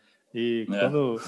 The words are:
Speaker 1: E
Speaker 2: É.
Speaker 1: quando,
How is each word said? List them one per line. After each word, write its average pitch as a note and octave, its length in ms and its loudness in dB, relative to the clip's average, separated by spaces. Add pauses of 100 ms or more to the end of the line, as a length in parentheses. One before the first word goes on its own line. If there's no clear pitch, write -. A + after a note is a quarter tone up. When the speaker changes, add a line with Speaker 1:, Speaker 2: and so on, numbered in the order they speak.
(340)
Speaker 1:
E A#2 380 0
Speaker 2:
É. G2+ 60 -2
Speaker 1:
quando, B2+ 380 2 (120)